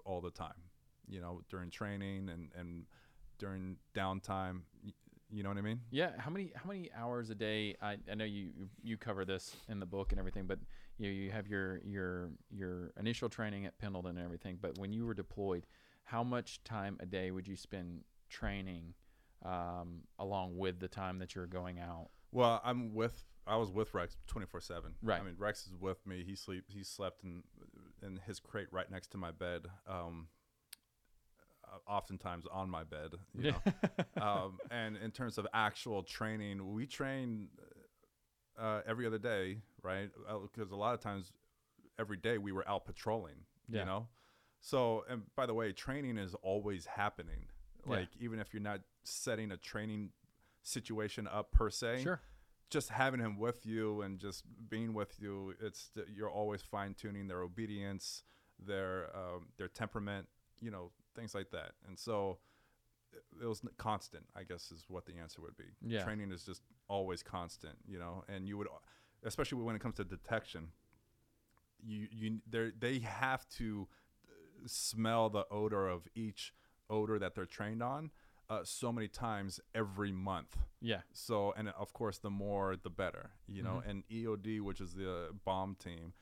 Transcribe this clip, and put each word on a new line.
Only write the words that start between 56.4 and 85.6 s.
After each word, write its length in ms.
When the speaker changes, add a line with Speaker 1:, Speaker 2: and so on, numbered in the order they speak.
Speaker 1:
fine-tuning 640
their 140
obedience, 840
their, 520
um, 320
their 100
temperament, 600
you 120
know, 200
things 180
like 180
that. 200
And 100
so 400
it, 120
it 40
was 160
n-, 140
constant, 480
I 80
guess, 280
is 160
what 180
the 120
answer 240
would 160
be. 80
Speaker 2:
Yeah. 180
Speaker 1:
Training 280
is 140
just 160
always 360
constant, 540
you 100
know, 300
and 200
you 100
would, 100
especially 400
when 120
it 60
comes 140
to 80
detection, 640
you, 280
you, 360
they're, 300
they 220
have 480
to, 300
uh, 40
smell 640
the 200
odor 380
of 260
each 400
odor 300
that 160
they're 100
trained 360
on, 300
uh, 140
so 280
many 160
times 520
every 360
month. 460
Speaker 2:
Yeah. 200
Speaker 1:
So, 420
and 140
of 240
course, 240
the 140
more, 440
the 140
better, 400
you 160
know, 180
Speaker 2:
Mm-hmm. 80
Speaker 1:
and 220
E 160
O 80
D, 240
which 220
is 140
the 320
bomb 300